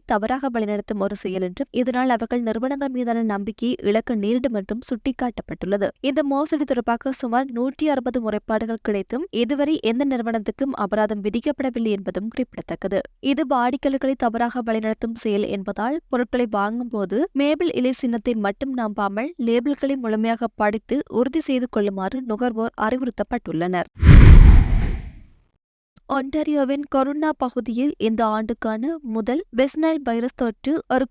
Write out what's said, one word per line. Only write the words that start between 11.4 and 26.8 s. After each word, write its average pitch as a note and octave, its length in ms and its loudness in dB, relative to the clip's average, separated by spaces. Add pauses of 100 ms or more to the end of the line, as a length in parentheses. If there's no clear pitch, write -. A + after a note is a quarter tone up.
என்பதும் G3 340 -6
குறிப்பிடத்தக்கது. - 720 -6 (240)
இது C#4 240 0
வாடிக்கையாளர்களை C4 720 0
தவறாக A#3 460 -2
வழிநடத்தும் A3 520 -2
செயல் G#3 320 -2
என்பதால் G3+ 480 -6 (100)
பொருட்களை A#3+ 440 -2
வாங்கும் G#3+ 420 -4
போது G3 260 -2 (160)
மேபிள் D4 380 0
இலை B3 220 0
சின்னத்தை A#3+ 440 -2
மட்டும் G#3 360 -4
நம்பாமல் G#3+ 560 -4 (100)
லேபிள்களை B3+ 560 0
முழுமையாக A3+ 580 -2
படித்து G#3+ 420 -2 (160)
உறுதி C4 300 0
செய்து B3+ 260 -2
கொள்ளுமாறு G3+ 540 -2
நுகர்வோர் A3+ 560 -4
அறிவுறுத்தப்பட்டுள்ளனர். G#3 1080 -4 (2250)
ஒன்டாரியோவின் C#4+ 760 0